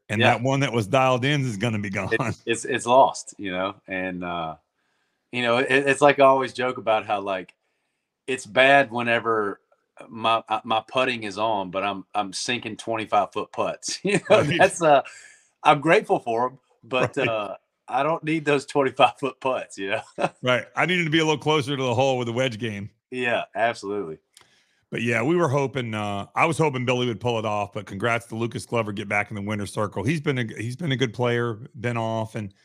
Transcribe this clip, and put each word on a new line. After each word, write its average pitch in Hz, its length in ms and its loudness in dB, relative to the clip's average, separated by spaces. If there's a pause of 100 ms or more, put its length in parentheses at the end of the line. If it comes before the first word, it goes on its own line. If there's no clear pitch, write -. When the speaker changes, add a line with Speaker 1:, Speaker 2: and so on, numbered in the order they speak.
Speaker 1:
and 107 100 0
Speaker 2:
Yeah. 123 140 4
Speaker 1:
that 110 80 -4
one 135 200 0
that 127 120 0
was 113 140 0
dialed 131 360 2
in 143 180 0
is 117 160 -4
gonna 110 200 -2
be 101 140 -4
gone. 95 180 -4 (100)
Speaker 2:
It's, 117 280 -4
it's, 117 180 -2
it's 117 220 -4
lost, 123 500 4
you 98 140 -8
know? 95 240 -4 (120)
And, 92 360 -6
uh, 85 320 -6 (760)
you 123 120 -4
know, 117 160 4
it, 135 100 0
it's 139 320 4
like 143 180 8
I 143 40 8
always 135 300 6
joke 123 260 -4
about 107 260 0
how, 104 160 -2
like, 95 320 -6 (720)
it's 127 220 -6
bad 135 420 6
whenever 113 720 0 (460)
my, 113 420 0
uh, 110 140 -2
my 113 240 0
putting 127 340 -2
is 101 160 -8
on, 104 320 -2
but 95 140 -4
I'm, 98 220 -4 (100)
I'm 101 180 -4
sinking 113 440 -6
twenty-five 107 540 -2
foot - 200 -6
putts. - 480 -6
<laughs> - 40 -8
You 202 100 0 (140)
know, 202 140 6
Speaker 1:
Right. 160 160 0
Speaker 2:
that's, 180 240 4
uh, 147 220 6 (580)
I'm 147 200 4
grateful 180 360 2
for 120 300 -2
'em, 135 120 -14 (240)
but, 127 320 -2
Speaker 1:
Right. 131 120 0
Speaker 2:
uh, 104 300 -4 (300)
I 123 140 -2
don't 156 220 -2
need 156 220 -2
those 143 200 2
twenty-five 135 540 2
foot 131 200 -6
putts, 120 380 -4
you 98 140 -6
know? 110 100 -2 (160)
<laughs> - 240 -4
Speaker 1:
Right. 123 240 2 (100)
I 147 120 2
needed 175 160 0
to 156 80 -2
be 160 80 4
a 160 60 2
little 151 160 2
closer 147 360 0
to 131 60 -2
the 123 100 0
hole 131 240 2
with 123 80 -2
the 117 80 -4
wedge 123 240 -2
game. 104 320 -8 (220)
Speaker 2:
Yeah, 123 320 -2 (100)
absolutely. 101 640 -4 (760)
Speaker 1:
But 113 120 -4
yeah, 117 180 0
we 156 140 2
were 170 140 2
hoping, 127 440 -2
uh, 104 400 -4
I 135 140 2
was 170 100 -2
hoping 131 260 0
Billy 123 220 0
would 113 140 -2
pull 120 180 -2
it 110 80 -2
off, 104 280 -4
but 104 120 -10
congrats 117 420 -2
to 113 80 -12
Lucas 113 300 -6
Glover, 110 260 -2
get 101 160 -8
back 104 220 -2
in 110 60 -10
the 101 60 -6
winner's 104 300 -4
circle. 104 320 -4
He's 151 160 0
been 143 200 -2
a, 117 60 -2
he's 113 300 -8
been 165 160 -4
a 131 40 0
good 120 180 0
player, 120 460 -2 (200)
been 120 160 -4
off. 113 380 -4
And, 104 180 -8 (140)